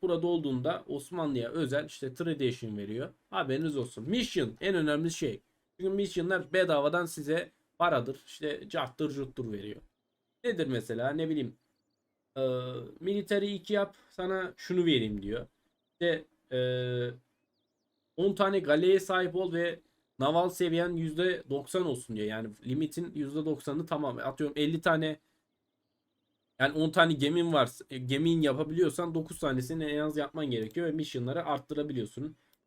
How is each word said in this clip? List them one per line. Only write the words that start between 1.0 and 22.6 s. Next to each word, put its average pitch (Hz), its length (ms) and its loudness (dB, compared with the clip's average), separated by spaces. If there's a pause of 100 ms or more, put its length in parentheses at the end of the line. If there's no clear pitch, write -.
özel 147 360 -2
işte 131 280 -10
tradition 127 640 -2
veriyor. 107 360 -6 (160)
Haberiniz 151 480 -2
olsun. 120 320 -6
Mission 175 520 0
en 190 140 2
önemli 156 360 2
şey. 131 300 -4 (360)
Çünkü 190 120 -2
missionlar 185 640 0
bedavadan 170 520 4
size 160 460 -4 (260)
paradır, 135 500 2
işte 147 420 -6
carttır, 147 420 -2
curttur 131 400 -6
veriyor. 104 300 -10 (640)
Nedir 170 240 0
mesela? 120 420 -2
Ne 160 200 -2
bileyim, 143 260 -2 (840)
e, 135 40 -2 (580)
military 202 560 0
iki 196 180 -4
yap, 202 220 0 (160)
sana 185 460 -4
şunu 180 280 2
vereyim 110 360 4
diyor. 107 260 -6 (440)
İşte, 160 340 0 (260)
e, 127 60 -2 (1600)
on 196 180 2
tane 196 240 4
galeye 175 400 6
sahip 185 360 0
ol 180 180 0
ve 170 260 0 (400)
naval 165 300 4
seviyen 175 400 2
yüzde 170 600 0
doksan 143 360 0
olsun 123 300 -4
diyor. 107 120 -2
Yani 110 220 -4 (160)